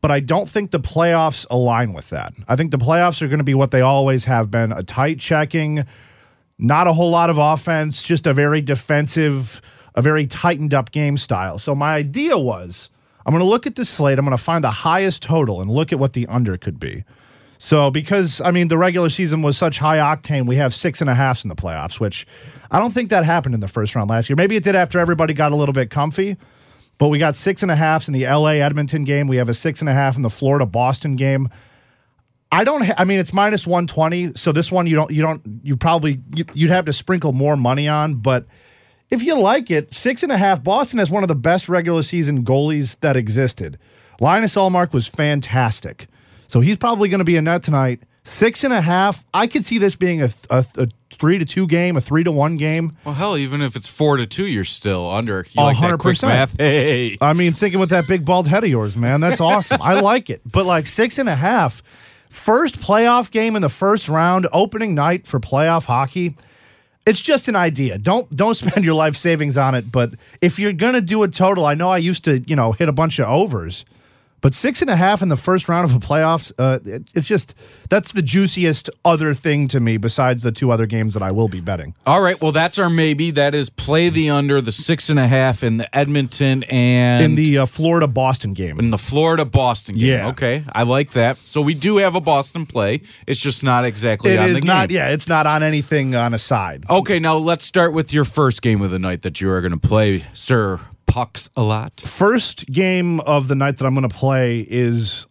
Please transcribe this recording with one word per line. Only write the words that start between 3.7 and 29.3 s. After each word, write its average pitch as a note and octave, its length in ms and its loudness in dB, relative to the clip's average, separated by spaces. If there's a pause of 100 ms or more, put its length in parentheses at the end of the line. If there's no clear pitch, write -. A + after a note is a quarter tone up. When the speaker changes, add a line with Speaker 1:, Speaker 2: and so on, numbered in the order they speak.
Speaker 1:
they B2+ 100 4
always C3+ 420 2
have A#2 260 0
been, A2+ 220 0
a F#2+ 100 -8
tight C#3 360 -4
checking, D3+ 680 -2 (760)
not D3 280 4
a E3+ 80 4
whole E3+ 160 2
lot E3+ 180 4
of E3 80 2
offense, D#3 680 0
just E3 240 -2
a D3+ 60 2
very D3 300 2
defensive, D3 1000 -2 (360)
a - 40 0
very D3+ 240 2
tightened D3+ 480 -2
up C3 200 -2
game D3 240 0
style. F#2+ 420 -4
So C#3 160 -4
my D3 200 -2
idea G3 440 -2
was, F#2+ 520 -6 (360)
I'm C#3+ 60 0
gonna E3 100 2
look A3 240 2
at A#3 80 -8
the B3 100 -4
slate, C#3 360 0
I'm C#3+ 40 0
gonna C3 140 0
find E3 240 -2
the B2+ 80 0
highest F3 500 0
total B2+ 400 0
and F#2+ 80 -6
look C#3+ 240 0
at D3+ 60 -2
what C3+ 140 0
the A#2+ 160 -4
under G#2+ 280 -2
could E2+ 220 -8
be. C2+ 240 -10 (560)
So D3 320 2
because, D#3 500 -2
I F3 120 2
mean, F3 160 2
the D#3+ 100 2
regular F3 300 2
season D#3+ 340 -2
was C#3+ 160 0
such E3 220 -2
high D#3 160 2
octane, D3+ 500 0
we B2 100 0
have C#3 160 0
six - 280 -6
and C#3+ 100 -2
a B2 40 2
halfs C3 300 0
in G#2 40 -6
the F2+ 80 -10
playoffs, D#2+ 420 -8
which G#2 260 -6 (460)
I D#3 80 2
don't A3+ 140 0
think A#3 180 -2
that F#3 140 4
happened C#3 320 0
in A2 40 -2
the G2+ 60 -6
first G#2+ 300 -4
round G#2 140 -2
last A2+ 200 0
year. C#3 60 0
Maybe G3 180 2
it G#3 80 0
did F#3+ 140 0
after F3+ 240 2
everybody E3 340 0
got D3+ 160 2
a D3 60 0
little C#3+ 160 0
bit C3 180 -2
comfy, E3+ 460 -2 (600)
but D3 120 4
we D3 100 2
got D3+ 160 2
six G3 300 -4
and F3+ 80 0
a D3+ 40 2
halfs D#3 300 0
in D3 80 -6
the C3 120 -2
L D3+ 220 2
A D3+ 120 2
Edmonton D3 420 -2
game. C#3+ 240 0
We C3 120 0